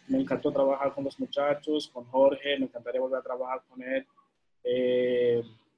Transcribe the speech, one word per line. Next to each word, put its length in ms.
Me 100
encantó 320
trabajar 420
con 120
los 120
muchachos, 720
con 200
Jorge. 520
Me 60
encantaría 340
volver 200
a 40
trabajar 460
con 120
él. 240
Eh, 800